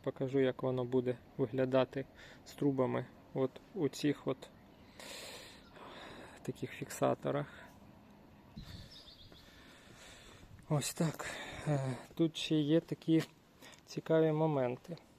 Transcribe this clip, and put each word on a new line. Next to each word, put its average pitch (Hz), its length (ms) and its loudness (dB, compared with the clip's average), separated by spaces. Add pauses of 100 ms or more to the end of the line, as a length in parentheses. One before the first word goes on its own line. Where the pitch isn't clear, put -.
покажу, 135 360 0
як 127 240 4
воно 127 220 2
буде 123 320 2 (200)
виглядати 131 680 2 (400)
з - 60 -18
трубами 127 540 2 (280)
от 131 180 0 (220)
у 156 160 0
цих - 380 0
от - 220 -6 (1900)
таких - 300 -8
фіксаторах. 139 760 0 (3250)
Ось 151 240 0
так. - 320 -2 (420)
Е, 135 300 0 (180)
тут 165 220 2
ще - 180 0
є 151 240 6
такі 160 440 2 (600)
цікаві 160 460 4
моменти. 151 680 0 (220)